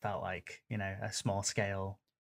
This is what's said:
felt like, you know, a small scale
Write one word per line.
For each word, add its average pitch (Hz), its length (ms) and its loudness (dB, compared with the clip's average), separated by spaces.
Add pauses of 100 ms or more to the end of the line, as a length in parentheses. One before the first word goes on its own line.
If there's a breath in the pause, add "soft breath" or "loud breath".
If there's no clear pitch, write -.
felt 101 200 -2
like, 92 460 -6
you 110 100 0
know, 98 220 0
a 104 120 -2
small 101 320 2
scale 98 560 0 (280)